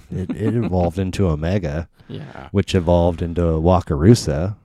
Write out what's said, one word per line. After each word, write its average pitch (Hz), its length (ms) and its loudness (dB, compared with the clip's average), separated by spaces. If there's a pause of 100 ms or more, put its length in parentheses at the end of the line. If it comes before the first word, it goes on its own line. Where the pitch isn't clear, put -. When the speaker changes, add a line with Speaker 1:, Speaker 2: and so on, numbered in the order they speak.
(120)
Speaker 1:
it, 185 180 -6
it 110 260 -4
Speaker 2:
<laughs> 120 80 -2
Speaker 1:
evolved 90 360 0
into 92 280 -2
Omega, 82 600 -4 (180)
Speaker 2:
Yeah. - 440 -16
Speaker 1:
which 98 240 0
evolved 87 460 2
into 85 200 -2
Wakarusa 85 1200 2